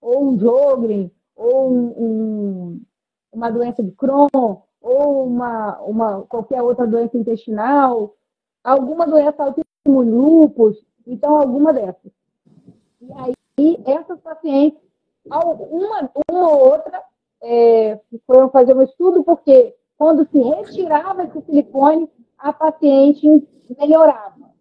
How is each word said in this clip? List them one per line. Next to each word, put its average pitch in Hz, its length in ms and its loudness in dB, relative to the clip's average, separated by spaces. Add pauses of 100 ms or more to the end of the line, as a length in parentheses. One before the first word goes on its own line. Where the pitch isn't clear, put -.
Ou 262 280 -2
um 247 100 -2
Sjögren, 233 720 -2 (240)
ou 254 340 -2
um, 247 180 -2 (100)
um, 214 840 -6 (520)
uma 226 180 -8
doença 240 320 -6
de 185 80 -6
Crohn, 277 360 0 (540)
ou 269 440 -2
uma, 240 560 -8
uma, 214 400 -4
qualquer 240 400 -8
outra 240 260 -2
doença 233 300 -4
intestinal, 226 1000 -4 (480)
alguma 277 420 -2
doença 294 380 0
autoimune, 269 680 -2
lúpus, 240 720 2 (240)
então 285 300 -2
alguma 285 380 0
dessas. 202 380 -8 (920)
E 254 100 -20
aí, 269 760 -2
essas 320 360 -6
pacientes, 302 580 -2 (500)
al-, 302 400 -4
uma, 359 400 -8 (220)
uma 349 180 0
ou 277 220 6
outra, 311 320 -6 (380)
é, 226 580 2 (260)
foram 262 240 4
fazer 262 240 4
um 262 80 2
estudo, 349 420 0
porque 269 520 4 (220)
quando 311 320 2
se 285 100 2
retirava 349 880 -4
esse 302 160 -14
silicone, 294 680 0 (280)
a 285 160 -8
paciente 294 760 2 (500)
melhorava. 294 720 2 (120)